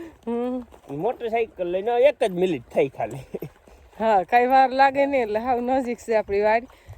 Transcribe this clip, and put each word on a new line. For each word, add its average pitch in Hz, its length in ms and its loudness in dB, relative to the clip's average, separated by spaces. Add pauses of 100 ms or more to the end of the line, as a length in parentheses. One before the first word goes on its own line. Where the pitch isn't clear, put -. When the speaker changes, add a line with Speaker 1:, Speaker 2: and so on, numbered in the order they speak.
(260)
Speaker 1:
હમ. 247 360 -6 (280)
Speaker 2:
મોટરસાઇકલ 220 760 -6
લઈને 196 300 -2
એક 269 280 2
જ 208 60 0
મિનિટ 175 320 -2
થઈ 156 260 -2
ખાલી. - 600 -10 (520)
Speaker 1:
હા, 214 220 2
કાંઈ 240 240 2
વાર 262 240 4
લાગે 269 360 2
નહીં 277 160 0
એટલે 208 160 -2
હાવ 240 220 -2
નજીક 240 380 -2
છે 226 180 -2
આપણી 202 240 0
વાડી. 220 280 0 (300)